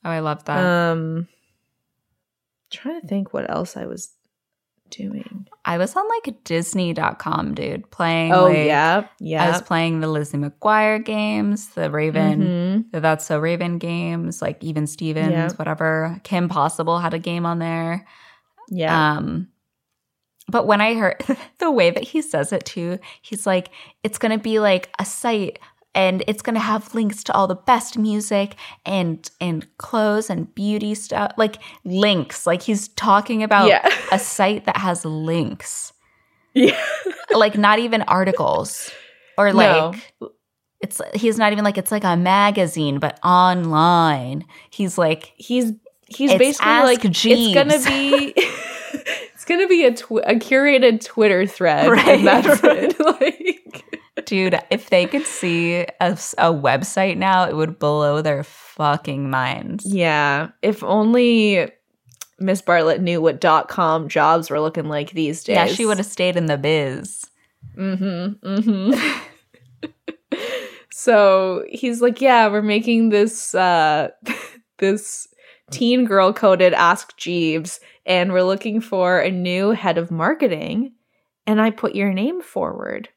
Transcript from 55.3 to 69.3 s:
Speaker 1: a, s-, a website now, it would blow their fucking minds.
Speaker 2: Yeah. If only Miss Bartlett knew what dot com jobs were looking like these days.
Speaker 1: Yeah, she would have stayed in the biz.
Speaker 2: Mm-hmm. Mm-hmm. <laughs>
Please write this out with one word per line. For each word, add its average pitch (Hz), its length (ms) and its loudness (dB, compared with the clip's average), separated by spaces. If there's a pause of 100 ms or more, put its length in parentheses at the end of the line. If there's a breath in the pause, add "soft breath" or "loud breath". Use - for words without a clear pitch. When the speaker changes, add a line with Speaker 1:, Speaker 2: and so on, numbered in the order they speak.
Speaker 1:
a, 175 120 -2 (140)
s-, 180 360 -2
a 165 160 4
website 160 640 0
now, 185 300 2
it - 80 -4
would 156 240 -4
blow 147 420 0
their 147 220 -2
fucking 143 840 -4
minds. 131 560 -4
Speaker 2:
Yeah. 156 640 0 (120)
If 208 220 -2
only 214 880 2 (680)
Miss 190 240 -2
Bartlett 165 400 2
knew 175 200 0
what 160 200 2
dot 160 280 4
com 160 400 0
jobs 160 400 2
were 147 100 -2
looking 160 260 -4
like 151 260 -6
these 165 320 -4
days. 202 120 -2
Speaker 1:
Yeah, 175 120 4
she 196 180 -2
would 208 120 0
have 196 80 -4
stayed 180 320 -2
in 165 100 0
the 147 100 0
biz. 143 680 -4 (520)
Speaker 2:
Mm-hmm. 190 720 -6
Mm-hmm. 214 760 0
<laughs> - 1080 -20 (640 loud breath)